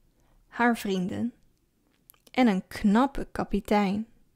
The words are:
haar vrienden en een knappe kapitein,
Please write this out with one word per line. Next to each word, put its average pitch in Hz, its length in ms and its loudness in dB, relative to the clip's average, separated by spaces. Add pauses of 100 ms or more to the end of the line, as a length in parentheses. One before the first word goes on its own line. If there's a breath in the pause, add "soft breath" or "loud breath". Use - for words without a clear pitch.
(480)
haar 233 300 0
vrienden 196 540 -4 (960)
en 254 160 4
een 190 200 0
knappe 226 680 0
kapitein, 202 760 -2 (300)